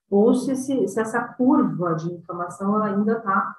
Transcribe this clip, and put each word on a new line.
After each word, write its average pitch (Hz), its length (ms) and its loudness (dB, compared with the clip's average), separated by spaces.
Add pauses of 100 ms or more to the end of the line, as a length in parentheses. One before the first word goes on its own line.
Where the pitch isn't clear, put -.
ou 214 240 6
se, 254 180 -2
esse, 254 360 0
se 208 120 -4
essa 233 220 -2
curva 208 720 2
de 160 180 -4
inflamação 175 640 -4
ela 214 120 0
ainda 208 340 0
tá 196 380 -2